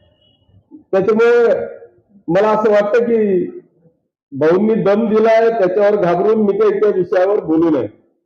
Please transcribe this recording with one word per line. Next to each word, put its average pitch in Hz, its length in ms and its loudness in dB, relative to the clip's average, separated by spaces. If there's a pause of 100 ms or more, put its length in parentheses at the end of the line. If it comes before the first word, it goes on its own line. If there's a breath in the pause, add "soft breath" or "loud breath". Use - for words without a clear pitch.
(720)
त्याच्यामुळे 226 800 0 (760)
मला 196 200 0
असं 214 220 0
वाटतं 208 340 0
की 214 420 0 (880)
भाऊंनी 180 420 0
दम 202 340 0
दिलाय, 220 400 2
त्याच्यावर 202 480 0
घाबरून 202 460 0
मी 196 160 0
काही 208 220 0
त्या 208 100 2
विषयावर 190 500 0
बोलू 160 300 0
नये. 123 340 -4 (220)